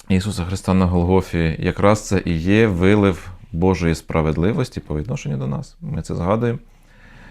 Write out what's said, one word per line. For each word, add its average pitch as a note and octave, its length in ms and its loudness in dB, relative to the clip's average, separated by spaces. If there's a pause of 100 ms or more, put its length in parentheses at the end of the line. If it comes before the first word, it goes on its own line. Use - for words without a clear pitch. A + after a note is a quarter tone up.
Ісуса F#2 360 0
Христа F#2 280 -4
на F#2 120 4
Голгофі. F2 760 2
Якраз G2+ 480 2
це F#2+ 180 0
і E2+ 120 0
є G2+ 300 4
вилив G2 640 2 (200)
Божої E2+ 440 2
справедливості E2 840 -2
по D2+ 180 -8
відношенню C3 400 -6
до C3 100 -6
нас. - 340 -8
Ми - 200 -8
це - 140 -8
згадуємо. A2+ 440 0 (720)